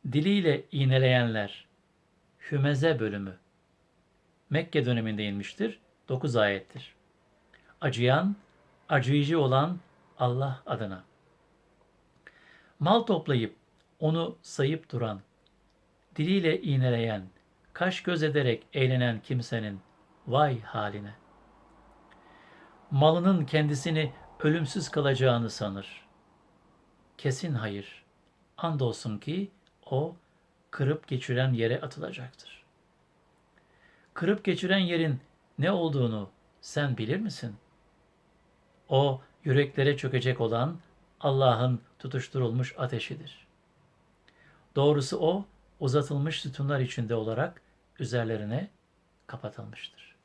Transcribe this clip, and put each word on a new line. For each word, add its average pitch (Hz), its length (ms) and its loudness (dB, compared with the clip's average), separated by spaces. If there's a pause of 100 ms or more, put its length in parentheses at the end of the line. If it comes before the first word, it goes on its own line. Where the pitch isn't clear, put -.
(120)
Diliyle 165 600 2
iğneleyenler, 127 920 2 (840)
Hümeze 143 480 2
bölümü. 101 380 -4 (1120)
Mekke 151 360 0
döneminde 110 380 0
inmiştir. 104 560 -6 (300)
Dokuz 131 260 -2
ayettir. 104 600 0 (880)
Acıyan, 139 540 2 (540)
acıyıcı 143 500 2
olan 143 400 2 (400)
Allah 127 460 -2
adına. 98 380 -8 (1800)
Mal 202 220 4
toplayıp 147 540 0 (440)
onu 160 420 0
sayıp 156 500 -4
duran, 110 300 -4 (920)
diliyle 170 460 2
iğneleyen, 117 640 0 (500)
kaş 180 300 -2
göz 170 200 0
ederek 139 500 0
eğlenen 127 480 2
kimsenin 113 580 -4 (480)
vay 131 340 2
haline. 104 520 -8 (1800)
Malının 160 540 6
kendisini 151 680 0 (260)
ölümsüz 156 500 0
kılacağını 127 600 2
sanır. 98 560 -8 (1120)
Kesin 147 360 -2
hayır. 104 520 -8 (520)
Andolsun 127 600 -2
ki 185 340 -8 (340)
o 156 300 -4 (560)
kırıp 147 360 -2
geçiren 127 460 0
yere 113 280 0
atılacaktır. 143 840 -14 (1500)
Kırıp 196 300 0
geçiren 190 360 0
yerin 165 400 0 (400)
ne 165 120 2
olduğunu 131 580 0 (320)
sen 139 360 -2
bilir 120 200 -2
misin? 135 380 -8 (1300)
O 135 320 4 (220)
yüreklere 139 540 2
çökecek 127 440 0
olan 117 380 0 (400)
Allah'ın 127 600 2 (180)
tutuşturulmuş 127 800 -4
ateşidir. - 680 -8 (1300)
Doğrusu 143 420 2
o 180 280 0 (340)
uzatılmış 143 640 0
sütunlar 139 380 -2
içinde 120 360 -2
olarak 113 460 -4 (380)
üzerlerine 113 720 -4 (580)
kapatılmıştır. - 960 -16